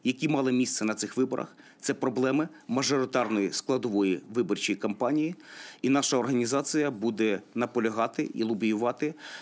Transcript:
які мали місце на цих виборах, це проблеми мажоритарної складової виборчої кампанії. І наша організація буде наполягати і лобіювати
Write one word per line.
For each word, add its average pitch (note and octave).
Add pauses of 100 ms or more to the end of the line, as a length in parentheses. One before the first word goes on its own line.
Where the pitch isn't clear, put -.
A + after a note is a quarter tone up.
які C3
мали C3+
місце B2
на G#2+
цих -
виборах, C3 (240)
це -
проблеми C3+ (200)
мажоритарної B2
складової G2+ (140)
виборчої G2
кампанії. C#3+ (480)
І A#2+
наша C#3
організація C#3
буде G#2+ (140)
наполягати A2+
і -
лобіювати A2+ (280)